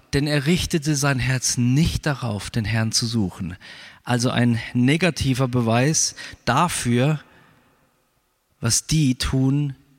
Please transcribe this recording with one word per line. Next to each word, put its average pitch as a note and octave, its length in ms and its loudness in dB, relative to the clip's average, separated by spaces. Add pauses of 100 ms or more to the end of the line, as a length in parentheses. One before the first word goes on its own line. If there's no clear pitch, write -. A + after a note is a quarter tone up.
(120)
denn C#3 140 0
er D3 200 0
richtete D#3 500 0
sein C#3 220 0
Herz B2+ 380 -2
nicht B2+ 500 2
darauf, A#2+ 440 -4
den A2 160 -4
Herrn A2 260 0
zu - 140 -2
suchen. G2 500 -4 (480)
Also B2 260 0
ein A#2 300 2 (140)
negativer C3+ 720 2
Beweis B2 640 0 (300)
dafür, C3+ 760 0 (1400)
was - 260 -2
die D3 300 2
tun, C3+ 580 0 (240)